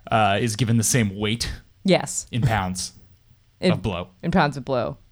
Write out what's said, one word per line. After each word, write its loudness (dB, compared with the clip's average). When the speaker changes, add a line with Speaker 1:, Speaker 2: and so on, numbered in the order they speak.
Speaker 1:
uh, 4
is -2
given 2
the 2
same 0
weight -2
Speaker 2:
Yes. 0
Speaker 1:
in -2
pounds 0
Speaker 2:
In, 4
Speaker 1:
of -2
blow. -4
Speaker 2:
in -4
pounds 2
of -12
blow -2